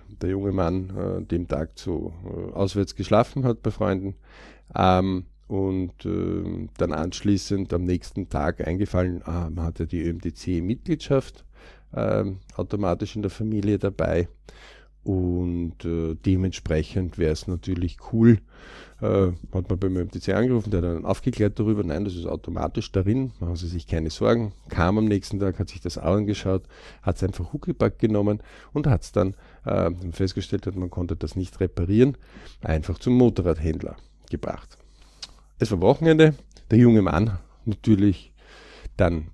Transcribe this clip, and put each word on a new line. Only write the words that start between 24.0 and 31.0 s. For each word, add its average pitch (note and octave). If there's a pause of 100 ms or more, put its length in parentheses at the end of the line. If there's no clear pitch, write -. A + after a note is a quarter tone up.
Sorgen“, A2 (160)
kam F2+
am A2
nächsten G2+
Tag, F#2+
hat F#2
sich -
das -
auch F2
angeschaut, G2 (360)
hat's F#2+
einfach F2+
huckepack C3
genommen G#2+ (300)
und D3
hat's A#2
dann, F#2+ (300)
äh, F2+ (200)
festgestellt, F#2+
dass F#2+
man F2+
konnte F2+